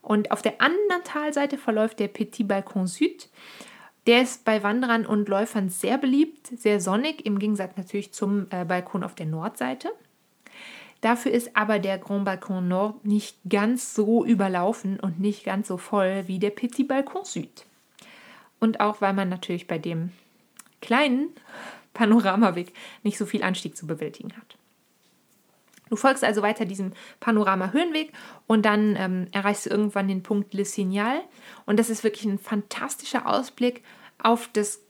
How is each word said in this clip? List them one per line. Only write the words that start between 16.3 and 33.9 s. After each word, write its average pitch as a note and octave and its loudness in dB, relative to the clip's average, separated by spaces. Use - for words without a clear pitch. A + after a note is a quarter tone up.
der G3+ 2
Petit A#3+ -2
Balcon C#4 -2
Sud. - -10
Und A3 2
auch, G#3 0
weil G3 2
man G3 0
natürlich F3+ -6
bei E3 -4
dem E3+ -4
kleinen C4+ 2
Panoramaweg G3+ 4
nicht G#3 -2
so G#3+ -2
viel - -2
Anstieg F3+ -2
zu - -12
bewältigen D#3 -8
hat. - -20
Du A#3 0
folgst C4+ 4
also G#3+ 2
weiter G#3+ 0
diesem F#3+ -6
Panoramahöhenweg A3+ 2
und G#3+ 4
dann, G#3+ 4
ähm, F#3 -2
erreichst G3+ 0
du - -4
irgendwann G3+ 0
den F#3+ -2
Punkt G3+ -2
Le G3 -2
Signal. G#3 -2
Und G#3 4
das A#3 2
ist A3 -4
wirklich G#3 -2
ein G3+ 0
fantastischer - -6
Ausblick B3 -2